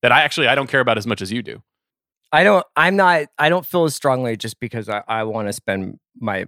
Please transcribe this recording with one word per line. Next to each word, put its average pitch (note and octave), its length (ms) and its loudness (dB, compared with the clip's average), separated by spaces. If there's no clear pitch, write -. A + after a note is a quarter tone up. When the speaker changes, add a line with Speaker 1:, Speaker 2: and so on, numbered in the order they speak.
Speaker 1:
that A#2+ 100 4
I C3+ 100 6
actually, D3 260 0
I B2 60 4
don't C3+ 140 -4
care C#3 120 0
about A#2 180 2
as G#2 80 -8
much A2 160 -4
as F#2+ 100 -8
you A#2 100 -6
do. - 200 -14
Speaker 2:
I D#3 120 6
don't, G3 220 4
I'm F3 200 2
not, F3 300 4
I D3+ 100 4
don't F3 160 0
feel F3 200 0
as D3+ 100 -2
strongly B2+ 420 -2
just G#2+ 240 -12
because A#2 300 -8
I, G#2 180 -6
I A2+ 140 -2
wanna A2 320 -6
spend G2 440 -6
my G2 280 -6